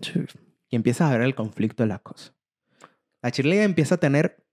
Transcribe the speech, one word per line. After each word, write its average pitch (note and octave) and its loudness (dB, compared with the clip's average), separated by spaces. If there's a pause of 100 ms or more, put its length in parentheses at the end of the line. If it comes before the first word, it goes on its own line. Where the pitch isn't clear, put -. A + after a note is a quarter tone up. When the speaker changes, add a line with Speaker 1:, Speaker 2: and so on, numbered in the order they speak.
Speaker 1:
Sí. - -4 (460)
Speaker 2:
Y - -2
empiezas A#2+ 2
a B2 2
ver A2+ 0
el C3 0
conflicto A2 -4
de A2 2
las F#2+ -6
cosas. - -20 (880)
La B2 -4
cheerleader E3 2
empieza E3 2
a E3 -2
tener C#3+ 0